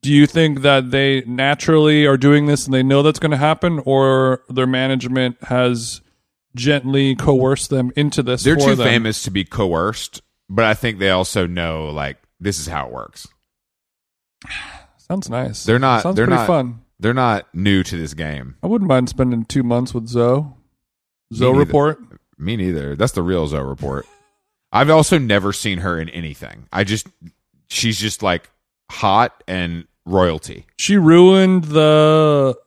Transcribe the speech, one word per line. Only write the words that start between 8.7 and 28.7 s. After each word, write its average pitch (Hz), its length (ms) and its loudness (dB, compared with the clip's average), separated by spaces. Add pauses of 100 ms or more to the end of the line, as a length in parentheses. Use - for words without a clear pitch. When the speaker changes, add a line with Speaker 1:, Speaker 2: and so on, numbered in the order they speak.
Speaker 2:
too - 40 2
Speaker 1:
them. 120 100 -2
Speaker 2:
famous 117 380 0
to - 80 -8
be 95 140 -2
coerced, 95 760 -4 (280)
but 110 160 0
I 107 80 2
think 110 260 -6
they 98 120 0
also 92 360 0
know, 85 440 -6
like, 71 260 -8 (220)
this 95 200 -6
is 73 80 -12
how 76 200 -8
it 58 60 -16
works. 58 340 -18 (1700)
Speaker 1:
Sounds - 320 -8
nice. 123 340 -6
Speaker 2:
They're 117 160 2
not, 127 240 2
Speaker 1:
Sounds 170 120 -2
Speaker 2:
they're 110 100 2
Speaker 1:
pretty - 140 2
Speaker 2:
not, 113 80 -2
Speaker 1:
fun. 123 340 -2 (180)
Speaker 2:
they're 110 140 0
not 120 400 -2
new 95 300 0
to 90 140 -8
this 78 160 -8
game. 73 480 -12
Speaker 1:
I - 60 -6
wouldn't 202 220 0
mind 127 200 2
spending 120 360 -2
two 135 180 -2
months 120 300 -2
with 117 140 -8
Zoe. 120 340 0 (920)
Speaker 2:
Me 113 60 -12
Speaker 1:
Zoe 123 160 2
Speaker 2:
neither. 139 60 4
Speaker 1:
Report. 151 400 0 (380)
Speaker 2:
Me 90 200 -6
neither. 78 380 -4
That's 107 180 -2
the 90 100 -4
real 85 240 -2
Zoe 71 160 -4
Report. 67 420 -8 (680)
I've 135 180 2
also 160 280 4
never 101 360 0
seen 95 260 -6
her 87 200 -4
in 80 100 -8
anything. 69 640 -14
I 98 100 0
just, 107 240 -4 (640)
she's 113 300 -2
just, 104 220 -6
like, 90 280 -2 (420)